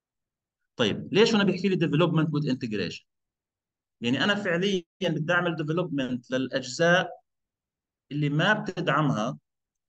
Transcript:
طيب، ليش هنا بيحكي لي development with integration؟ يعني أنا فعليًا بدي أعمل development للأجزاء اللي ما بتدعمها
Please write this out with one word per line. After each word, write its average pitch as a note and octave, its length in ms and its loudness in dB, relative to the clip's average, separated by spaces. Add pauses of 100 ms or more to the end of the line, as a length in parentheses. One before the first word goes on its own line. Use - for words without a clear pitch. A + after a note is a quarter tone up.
(760)
طيب، A2+ 380 0
ليش A3+ 200 6
هنا G3+ 100 4
بيحكي F#3 240 2
لي F#3 80 0
development D#3+ 520 2
with C#3+ 260 0
integration؟ G#2 500 -6 (960)
يعني C3 240 -2
أنا G3+ 100 2
فعليًا F#3 500 -2 (180)
بدي E3 300 -2
أعمل F3 240 0
development D3 720 -4
للأجزاء C3 800 0 (1000)
اللي D3 160 0
ما D#3+ 240 2
بتدعمها D3 880 -2 (500)